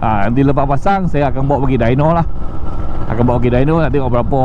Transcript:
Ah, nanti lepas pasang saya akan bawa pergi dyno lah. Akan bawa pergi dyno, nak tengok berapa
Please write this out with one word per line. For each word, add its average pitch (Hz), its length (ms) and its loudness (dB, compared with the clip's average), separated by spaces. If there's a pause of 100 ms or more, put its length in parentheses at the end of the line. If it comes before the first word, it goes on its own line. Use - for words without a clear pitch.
Ah, 107 240 0
nanti 120 160 0
lepas 139 240 0
pasang 190 400 0
saya 143 240 0
akan 131 160 -2
bawa 135 160 0
pergi 131 160 0
dyno 127 320 2
lah. 170 160 0 (800)
Akan 113 160 0
bawa 123 160 0
pergi 120 220 0
dyno, 156 180 0
nak 139 140 -2
tengok 135 160 0 (100)
berapa 120 240 -2